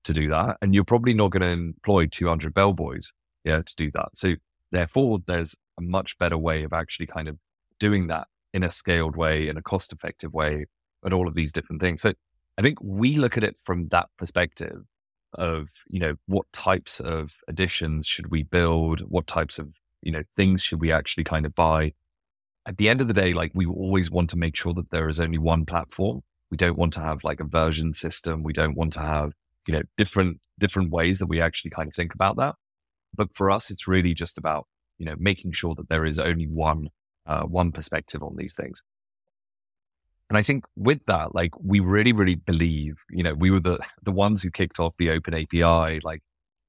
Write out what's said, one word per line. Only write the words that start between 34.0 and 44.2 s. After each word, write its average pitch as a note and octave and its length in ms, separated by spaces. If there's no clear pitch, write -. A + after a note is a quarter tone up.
just E2 240
about, D#2 260
you F2 80
know, D#2 140
making F#2 320
sure E2 240
that D2+ 140
there D#2+ 160
is D#2 140
only E2 280
one, D#2 420
uh, D#2 180
one E2+ 280
perspective D#2+ 520
on D2+ 140
these - 160
things. - 280
And G#2+ 80
I G#2+ 40
think C#3 240
with C3 320
that, E2+ 260
like, F2 180
we G2+ 180
really, G2+ 320
really F#2+ 240
believe, D#2+ 600
you F2+ 140
know, E2 100
we E2+ 160
were F#2+ 120
the, F2 180
the G2+ 80
ones G2+ 300